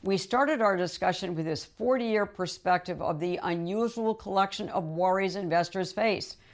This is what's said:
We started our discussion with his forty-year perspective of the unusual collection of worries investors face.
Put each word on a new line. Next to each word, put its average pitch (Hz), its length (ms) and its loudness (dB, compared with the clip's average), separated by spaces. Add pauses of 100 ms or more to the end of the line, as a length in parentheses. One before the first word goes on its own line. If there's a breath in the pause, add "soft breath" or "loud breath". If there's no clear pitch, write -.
We 196 140 2
started 277 420 2
our 202 160 4
discussion 180 580 -2
with 160 120 -4
his 156 180 -4
forty-year 226 600 0
perspective 180 760 -2
of 160 160 0
the 175 240 -2
unusual 220 720 0
collection 196 540 0
of 190 160 -2
worries 185 500 2
investors 175 560 0
face. - 460 -2 (180 soft breath)